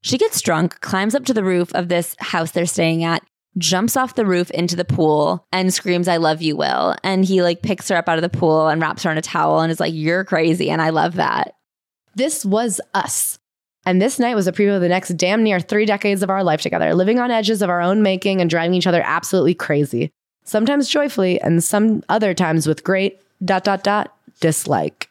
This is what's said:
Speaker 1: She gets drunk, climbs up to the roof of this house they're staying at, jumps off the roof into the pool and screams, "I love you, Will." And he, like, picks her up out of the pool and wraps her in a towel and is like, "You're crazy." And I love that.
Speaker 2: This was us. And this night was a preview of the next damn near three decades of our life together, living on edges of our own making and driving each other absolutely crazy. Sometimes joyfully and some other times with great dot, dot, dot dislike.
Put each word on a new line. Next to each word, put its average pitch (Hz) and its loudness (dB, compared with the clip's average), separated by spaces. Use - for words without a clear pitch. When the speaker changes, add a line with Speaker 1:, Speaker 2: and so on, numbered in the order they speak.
Speaker 1:
She - -2
gets 440 0
drunk, 170 0
climbs 202 -2
up 269 -2
to 262 0
the 208 0
roof 180 0
of 175 -2
this 175 -2
house 165 -4
they're 175 -2
staying 165 0
at, 165 -2
jumps 180 0
off 262 -2
the 226 0
roof 175 0
into 170 -2
the 175 -2
pool 156 2
and 185 0
screams, 175 -2
"I 175 2
love 160 0
you, 156 0
Will." 92 0
And 190 2
he, 185 2
like, 175 0
picks - -4
her 185 2
up 170 -2
out 165 2
of 160 0
the 170 -2
pool 156 2
and 160 0
wraps 160 -4
her 165 0
in 156 -2
a 160 -2
towel 156 0
and 165 0
is 160 -4
like, 165 -2
"You're 165 -2
crazy." 165 0
And 160 -2
I 160 2
love 160 0
that. - -2
Speaker 2:
This 269 -2
was 208 -2
us. - -4
And 185 2
this 269 0
night 240 0
was 190 0
a 185 0
preview 202 2
of 190 0
the 175 2
next 180 -2
damn 202 0
near 202 2
three 208 0
decades 202 0
of 190 -2
our 190 0
life 160 2
together, - 0
living 202 2
on 247 -2
edges 220 0
of 190 0
our 175 0
own 196 2
making 190 0
and 175 2
driving 170 0
each 180 0
other 175 2
absolutely 170 0
crazy. 143 -2
Sometimes 254 0
joyfully 220 0
and 165 2
some 214 2
other 208 0
times 160 0
with 156 -2
great 190 0
dot, 185 0
dot, 196 -2
dot 202 -2
dislike. 147 -2